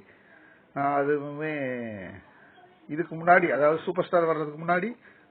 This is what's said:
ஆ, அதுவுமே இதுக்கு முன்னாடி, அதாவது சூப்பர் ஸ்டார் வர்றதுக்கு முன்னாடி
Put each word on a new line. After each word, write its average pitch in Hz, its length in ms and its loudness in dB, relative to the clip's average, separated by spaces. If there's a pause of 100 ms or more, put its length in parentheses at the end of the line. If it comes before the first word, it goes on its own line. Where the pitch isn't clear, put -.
(760)
ஆ, 143 260 0
அதுவுமே 147 520 -2 (1400)
இதுக்கு 165 260 -6
முன்னாடி, 170 360 6
அதாவது 147 300 4
சூப்பர் 180 240 -2
ஸ்டார் 170 260 2
வர்றதுக்கு 156 340 -4
முன்னாடி 180 240 0 (420)